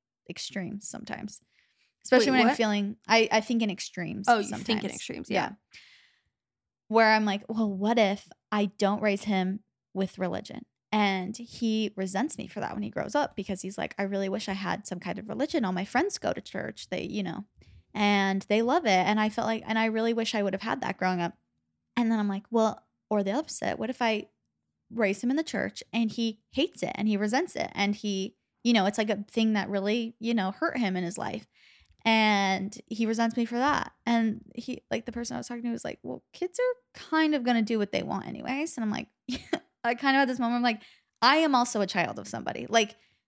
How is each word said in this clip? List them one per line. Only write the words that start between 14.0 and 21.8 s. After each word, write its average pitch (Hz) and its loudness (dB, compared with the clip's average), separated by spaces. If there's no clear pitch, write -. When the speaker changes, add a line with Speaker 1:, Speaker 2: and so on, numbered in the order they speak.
Speaker 1:
really 196 -2
wish 208 -4
I 196 -4
had 196 -4
some 208 -8
kind 185 -8
of 214 -12
religion. 247 -2
All 185 -2
my 185 -2
friends 339 0
go - 0
to - -10
church. - -10
They, - -4
you 208 -4
know, 180 -6
and 196 2
they 214 4
love 285 2
it. - 2
And 214 2
I 214 2
felt 220 -2
like, 220 -2
and 226 0
I 226 2
really 226 0
wish 226 -2
I 214 0
would 196 0
have 196 -6
had 233 -4
that - -4
growing 185 0
up." 170 -4